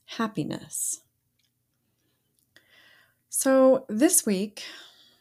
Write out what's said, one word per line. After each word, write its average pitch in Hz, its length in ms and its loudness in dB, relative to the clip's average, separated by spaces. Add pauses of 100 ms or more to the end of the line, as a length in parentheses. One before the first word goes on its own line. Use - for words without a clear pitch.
happiness." - 960 -8 (2250)
So 262 600 4
this 247 360 2
week, 208 380 -4 (580)